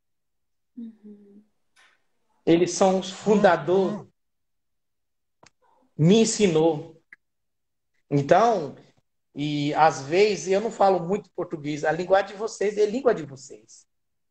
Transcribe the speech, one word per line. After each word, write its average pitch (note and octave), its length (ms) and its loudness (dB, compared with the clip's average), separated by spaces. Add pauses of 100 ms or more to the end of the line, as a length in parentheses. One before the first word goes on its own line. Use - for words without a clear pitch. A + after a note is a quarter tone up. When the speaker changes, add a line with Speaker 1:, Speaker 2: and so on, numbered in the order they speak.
(760)
Speaker 1:
Uhum. G#3 680 -20 (1000)
Speaker 2:
Eles E3+ 280 2
são F#3+ 280 2
os - 120 -10
fundadores. F#3+ 880 2
Speaker 3:
Uhum. - 120 -20 (1800)
Speaker 2:
Me F#3 260 4
ensinou. E3 800 0 (1080)
Então, D#3+ 680 0 (600)
e D3 400 -4
às D#3 260 2
vezes E3+ 460 0
eu F#3+ 140 0
não A3+ 100 -6
falo F#3 360 0
muito G3+ 280 -6
português. D3+ 480 -8
A D#3 80 0
linguagem F#3+ 380 0
de G#3 60 -16
vocês G3+ 440 -6
é G#3+ 40 4
a G#3 60 0
língua B3 240 0
de E3 80 -6
vocês. - 640 -20 (460)